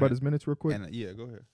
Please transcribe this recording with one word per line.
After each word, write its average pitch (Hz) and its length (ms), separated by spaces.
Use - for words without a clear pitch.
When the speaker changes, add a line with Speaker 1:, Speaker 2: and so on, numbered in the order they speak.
Speaker 1:
happening. 135 60
Speaker 2:
his 123 120
minutes 143 240
real 147 80
quick? 151 220
Speaker 1:
And, 98 180
yeah, 107 200
go 117 100
ahead. 120 160